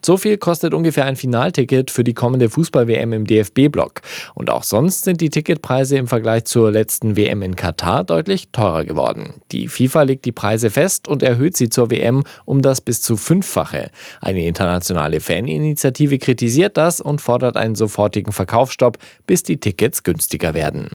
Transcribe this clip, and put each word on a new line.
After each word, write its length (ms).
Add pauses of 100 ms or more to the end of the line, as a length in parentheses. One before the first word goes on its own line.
So 100
viel 220
kostet 380
ungefähr 300
ein 100
Finalticket 720
für 140
die 100
kommende 360
Fußball-W 440
M 200
im 120
D-F-B-Block. 760 (340)
Und 160
auch 120
sonst 400
sind 180
die 100
Ticketpreise 640
im 100
Vergleich 380
zur 260
letzten 440
W 100
M 160
in 140
Katar 480
deutlich 480
teurer 340
geworden. 480 (180)
Die 160
fifa 360
legt 220
die 60
Preise 380
fest 380
und 160
erhöht 340
sie 120
zur 200
W 100
M 240 (220)
um 160
das 180
bis 220
zu 160
Fünffache. 720 (320)
Eine 240
internationale 760
Faninitiative 1000
kritisiert 580
das 240
und 180
fordert 380
einen 180
sofortigen 560
Verkaufsstopp, 680 (260)
bis 160
die 180
Tickets 440
günstiger 500
werden. 420